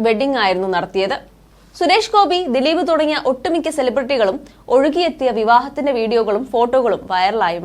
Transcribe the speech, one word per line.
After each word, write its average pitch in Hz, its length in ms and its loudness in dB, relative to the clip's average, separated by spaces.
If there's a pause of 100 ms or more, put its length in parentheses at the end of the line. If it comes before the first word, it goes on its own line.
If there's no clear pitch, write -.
വെഡ്ഡിംഗ് 247 360 0
ആയിരുന്നു 190 320 0
നടത്തിയത്. 180 420 -2 (600)
സുരേഷ് 381 360 0
ഗോപി, 381 240 4 (180)
ദിലീപ് 320 340 0
തുടങ്ങിയ 302 280 0 (120)
ഒട്ടുമിക്ക 320 380 -2 (100)
സെലിബ്രിറ്റികളും 247 600 0 (380)
ഒഴുകിയെത്തിയ 277 540 0 (100)
വിവാഹത്തിന്റെ 269 580 2
വീഡിയോകളും 220 540 0
ഫോട്ടോകളും 240 500 0 (100)
വൈറലായി 185 520 0